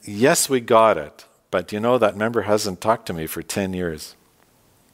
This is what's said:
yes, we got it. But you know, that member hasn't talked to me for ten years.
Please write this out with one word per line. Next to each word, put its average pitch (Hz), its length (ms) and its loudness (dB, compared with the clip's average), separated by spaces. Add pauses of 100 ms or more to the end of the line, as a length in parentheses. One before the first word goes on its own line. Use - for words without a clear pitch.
yes, 117 420 0
we 131 140 0
got 113 360 6
it. 76 280 -12 (260)
But 92 220 -2
you 104 80 -4
know, 123 160 2
that 104 180 2
member 110 280 -2
hasn't 104 360 -2
talked 110 280 -2
to 98 60 -6
me 80 140 -6
for - 160 -10
ten 95 300 -4
years. 85 420 -8 (760)